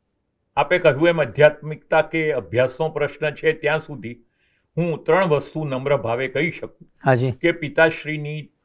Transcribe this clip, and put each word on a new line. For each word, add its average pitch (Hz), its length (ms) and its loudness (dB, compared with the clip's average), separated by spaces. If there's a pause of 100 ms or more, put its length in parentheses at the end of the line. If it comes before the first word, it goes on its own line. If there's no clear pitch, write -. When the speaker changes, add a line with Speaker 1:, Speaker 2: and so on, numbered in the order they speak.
(560)
Speaker 1:
આપે 170 240 2
કહ્યું 160 280 4
એમ 170 140 2
આધ્યાત્મિકતા 151 800 2
કે 156 300 -2
અભ્યાસનો 127 580 -2
પ્રશ્ન 151 400 -4
છે, 156 240 0
ત્યાં 156 260 -2
સુધી 120 440 -12 (540)
હું 160 260 -4
ત્રણ 180 220 4
વસ્તુ 151 400 -2
નમ્ર 135 320 0
ભાવે 120 300 -4
કહી 151 240 -2
શકું - 360 -16 (180)
Speaker 2:
હાજી. 127 260 4
Speaker 1:
કે 170 200 0
પિતાશ્રીની 151 1000 -2 (160)